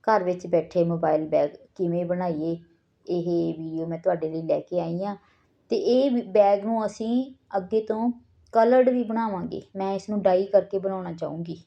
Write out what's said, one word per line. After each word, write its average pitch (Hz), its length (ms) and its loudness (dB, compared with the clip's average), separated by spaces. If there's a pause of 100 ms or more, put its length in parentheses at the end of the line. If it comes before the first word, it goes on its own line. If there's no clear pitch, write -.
ਘਰ 214 220 2
ਵਿੱਚ 180 240 -4
ਬੈਠੇ 170 360 2
ਮੋਬਾਈਲ 160 440 0
ਬੈਗ 147 220 2
ਕਿਵੇਂ 175 560 -4
ਬਣਾਈਏ, 170 520 -2 (520)
ਇਹ 170 480 0
ਵੀਡੀਓ 160 280 -6
ਮੈਂ 165 120 -6
ਤੁਹਾਡੇ 170 320 -2
ਲਈ 160 120 -6
ਲੈ 156 180 0
ਕੇ 175 200 -4
ਆਈ 170 240 -4
ਹਾਂ। 202 120 -6 (540)
ਤੇ 233 60 0
ਇਹ 254 360 2
ਵੀ 240 100 0
ਬੈਗ 202 420 4
ਨੂੰ 220 220 -2
ਅਸੀਂ 240 480 -2 (240)
ਅੱਗੇ 196 240 0
ਤੋਂ 226 300 -2 (400)
ਕਲਰਡ 247 380 6
ਵੀ 247 140 0
ਬਣਾਵਾਂਗੇ। 214 580 -4 (140)
ਮੈਂ 190 180 -2
ਇਸ 190 160 -8
ਨੂੰ 208 120 -2
ਡਾਈ 185 240 4
ਕਰਕੇ 196 340 2
ਬਣਾਉਣਾ 185 340 -6
ਚਾਹੂੰਗੀ। 165 540 -8